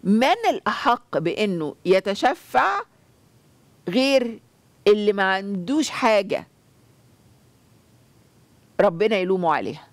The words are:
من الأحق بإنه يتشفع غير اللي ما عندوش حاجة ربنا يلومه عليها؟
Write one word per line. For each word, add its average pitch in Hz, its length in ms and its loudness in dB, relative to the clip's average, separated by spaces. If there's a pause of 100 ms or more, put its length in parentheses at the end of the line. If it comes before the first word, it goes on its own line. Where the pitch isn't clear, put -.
من 233 300 2 (160)
الأحق - 680 -2
بإنه 165 560 -4 (100)
يتشفع 254 960 0 (1080)
غير 254 520 0 (460)
اللي 208 260 4
ما 202 100 0
عندوش 196 680 -2
حاجة 214 580 0 (2250)
ربنا 202 360 2
يلومه 185 380 0
عليها؟ 120 380 -8